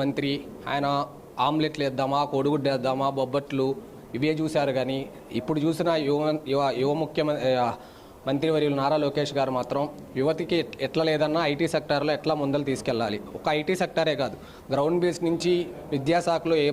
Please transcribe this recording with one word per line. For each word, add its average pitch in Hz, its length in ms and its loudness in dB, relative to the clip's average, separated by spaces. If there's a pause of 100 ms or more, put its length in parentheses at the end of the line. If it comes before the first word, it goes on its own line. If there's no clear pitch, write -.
మంత్రి, 139 300 0 (400)
ఆయన 143 160 0 (600)
ఆమ్లెట్లు 151 360 0
వేద్దామా, 135 360 0 (140)
కోడిగుడ్డు 139 360 2
వేద్దామా, 131 400 0
బొబ్బట్లు 135 580 0 (480)
ఇవే 147 160 2 (100)
చూశారు. 147 380 2
కానీ 135 200 -2 (400)
ఇప్పుడు 151 260 -2
చూసిన 165 240 0 (200)
యువ, 147 120 2 (320)
యువ, 139 80 2 (220)
యువ 139 100 2
ముఖ్యమ-, 151 440 0 (260)
ఆ, 117 100 0 (540)
మంత్రివర్యులు 147 480 2
నారా 139 280 2
లోకేష్ 143 360 0
గారు 131 180 2
మాత్రం 139 320 -2 (300)
యువతికి 160 360 0
ఎట్-, 160 260 -2
ఎట్లా 135 280 0
లేదన్నా 151 320 2 (100)
ఐటీ 151 240 0
సెక్టార్లో 147 380 0
ఎట్లా 151 280 0
ముందలు 143 300 0
తీసుకెళ్ళాలి, 113 480 0 (160)
ఒక - 120 -4 (120)
ఐటీ 185 240 0
సెక్టారే 160 320 2
కాదు 127 220 -2 (360)
గ్రౌండ్ 151 300 2
బేస్ 175 240 0
నుంచి 170 260 2 (400)
విద్యాశాఖలో 165 600 2
ఏ 147 180 4